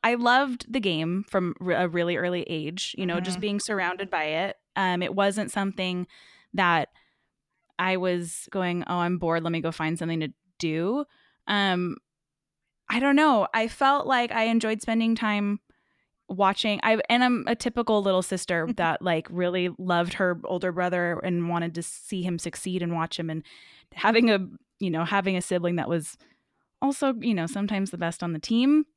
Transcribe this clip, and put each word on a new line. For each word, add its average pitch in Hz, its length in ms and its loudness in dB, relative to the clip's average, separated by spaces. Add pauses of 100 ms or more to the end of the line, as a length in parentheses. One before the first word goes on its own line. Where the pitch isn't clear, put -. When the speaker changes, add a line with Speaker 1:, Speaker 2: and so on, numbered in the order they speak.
Speaker 1:
I 233 120 2
loved 240 560 2
the 262 80 0
game 175 500 0
from 180 320 0
r-, 180 120 -2
a 180 140 2
really 170 300 0
early 180 260 -2
age, 160 540 -6
you 190 80 -4
know, 175 160 -2
just 180 160 -4
Speaker 2:
Mm-hmm. 185 40 -6
Speaker 1:
being 208 180 -2
surrounded 185 500 -4
by 160 160 -2
it. 165 320 -2 (180)
Um, 180 260 0
it 190 140 -2
wasn't 202 360 0
something 185 560 -4 (460)
that 175 360 2 (920)
I 185 180 2
was 180 540 -2
going, 175 360 0
"Oh, 175 120 0
I'm 175 200 2
bored. 165 240 0
Let 165 100 -2
me 165 80 -2
go 165 100 -2
find 160 260 -2
something 165 240 -2
to 147 120 -6 (260)
do." 175 460 0 (420)
Um, 185 500 0 (920)
I 220 100 0
don't 277 160 4
know. 285 380 6
I 226 160 0
felt 277 380 2
like 240 240 2
I 226 140 0
enjoyed 226 360 2
spending 226 340 2
time 208 440 0 (720)
watching. 196 540 0
I, 220 160 4 (100)
and 247 140 4
I'm 247 240 2
a 233 80 0
typical 226 480 0
little 185 180 4
sister 175 500 -2
Speaker 2:
<laughs> 214 60 -4
Speaker 1:
that, 165 240 0
like, 175 300 0
really 180 380 0 (100)
loved 175 340 0
her 180 320 0
older 180 260 -2
brother 175 480 0
and 170 300 0
wanted 170 260 -2
to 170 80 -6
see - 400 -8
him 175 160 -2
succeed 180 440 -4
and 170 120 -2
watch 165 240 -4
him. 165 100 -4
And 160 140 -6 (500)
having 226 380 4
a, 196 80 4 (400)
you 190 120 0
know, 160 140 0
having 190 320 0
a 180 40 0
sibling 175 360 0
that 135 120 -2
was 165 280 -2 (640)
also, 269 380 0
you 226 140 0
know, 170 140 0
sometimes 196 440 -2
the 175 60 -10
best 170 260 -4
on 170 100 -2
the 156 60 -4
team 269 460 4 (120)